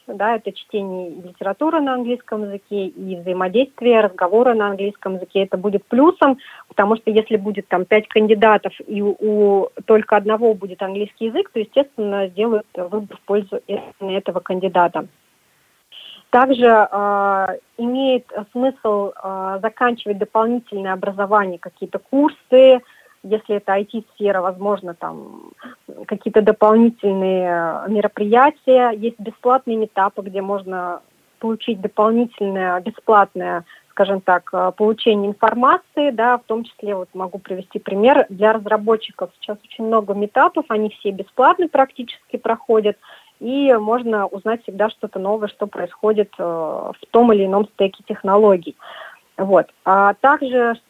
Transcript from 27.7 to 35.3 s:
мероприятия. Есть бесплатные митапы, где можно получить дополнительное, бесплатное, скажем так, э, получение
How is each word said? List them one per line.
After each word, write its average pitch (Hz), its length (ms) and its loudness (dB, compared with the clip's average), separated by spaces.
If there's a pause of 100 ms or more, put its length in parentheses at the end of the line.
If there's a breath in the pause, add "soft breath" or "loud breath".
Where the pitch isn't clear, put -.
мероприятия. 233 1000 2
Есть 226 280 -6
бесплатные 240 560 -2
митапы, 208 460 -2
где 196 200 -8
можно 185 600 -8 (380)
получить 226 420 -6
дополнительное, 202 960 0
бесплатное, 185 840 0 (240 soft breath)
скажем 196 320 0
так, 180 320 0
э, 185 240 0
получение 214 540 0